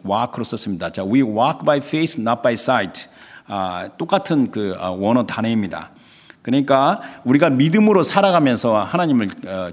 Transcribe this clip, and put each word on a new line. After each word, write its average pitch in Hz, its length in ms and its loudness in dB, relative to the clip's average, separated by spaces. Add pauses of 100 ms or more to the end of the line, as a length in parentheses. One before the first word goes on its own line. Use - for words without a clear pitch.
walk로 113 380 -2
썼습니다. 92 480 -8
자, 98 120 -8
"We 117 200 2
walk 120 420 -2
by 147 120 4
faith, 156 440 -4
not 117 220 -2
by 123 100 2
sight." 110 540 -2 (400)
아, 95 500 -6
똑같은 165 540 0
그, 101 280 -4
아, 92 100 -4
원어 104 360 0
단어입니다. 107 640 -4 (520)
그러니까 139 580 2 (240)
우리가 143 240 4
믿음으로 170 540 4
살아가면서 139 800 2
하나님을, 131 460 0 (180)
어, 92 240 -6